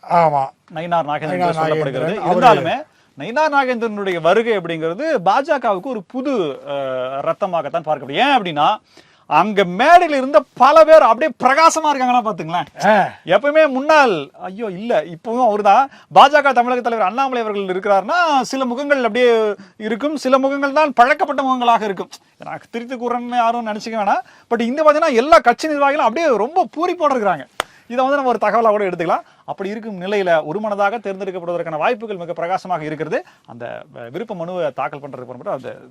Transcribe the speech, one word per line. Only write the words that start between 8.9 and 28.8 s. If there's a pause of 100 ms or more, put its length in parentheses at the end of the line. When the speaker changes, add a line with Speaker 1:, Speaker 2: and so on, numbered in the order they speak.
Speaker 2:
அங்க
மேடையில
இருந்த (120)
பல
பேர்
அப்படியே (120)
பிரகாசமா
இருக்காங்களா
பாத்துங்களேன்.
Speaker 1:
ஆ. (120)
Speaker 2:
எப்பவுமே
முன்னாள், (100)
ஐயோ,
இல்ல,
இப்பவும்
அவருதான். (280)
பாஜக
தமிழக
தலைவர்
அண்ணாமலை
அவர்கள்
இருக்கிறாருன்னா,
சில
முகங்கள்
அப்படியே (220)
இருக்கும்,
சில
முகங்கள்
தான்
பழக்கப்பட்ட
முகங்களாக
இருக்கும். (260)
நான் (100)
திரித்து
கூறேன்னு
யாரும்
நினைச்சுக்க
வேணாம். (300)
But
இந்த
பாத்தீங்கன்னா,
எல்லா
கட்சி
நிர்வாகிகளும்
அப்படியே
ரொம்ப
பூரிப்போட
இருக்கிறாங்க. (420)
இதை
வந்து
நம்ம
ஒரு
தகவலா
கூட